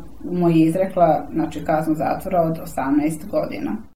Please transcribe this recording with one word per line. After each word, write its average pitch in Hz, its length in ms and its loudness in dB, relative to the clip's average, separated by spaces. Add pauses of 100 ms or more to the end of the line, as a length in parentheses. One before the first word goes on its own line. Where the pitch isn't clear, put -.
(240)
mu 175 260 2
je 160 160 6
izrekla, 165 680 2
znači, 160 320 -4
kaznu 156 300 0
zatvora 170 460 0
od 165 180 0
osamnaest - 680 -2
godina. - 460 -4 (200)